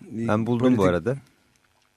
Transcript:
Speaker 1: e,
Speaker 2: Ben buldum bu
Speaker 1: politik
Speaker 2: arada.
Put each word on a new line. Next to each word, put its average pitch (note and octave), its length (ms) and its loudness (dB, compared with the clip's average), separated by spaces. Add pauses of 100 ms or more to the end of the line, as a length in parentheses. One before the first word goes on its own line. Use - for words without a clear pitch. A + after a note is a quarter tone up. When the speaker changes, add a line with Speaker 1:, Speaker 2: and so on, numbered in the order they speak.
(240)
Speaker 1:
e, A#2 40 -4
Speaker 2:
Ben A2 200 0
buldum B2 260 2
bu - 40 2
Speaker 1:
politik F#2 120 4
Speaker 2:
arada. F2 280 -2 (800)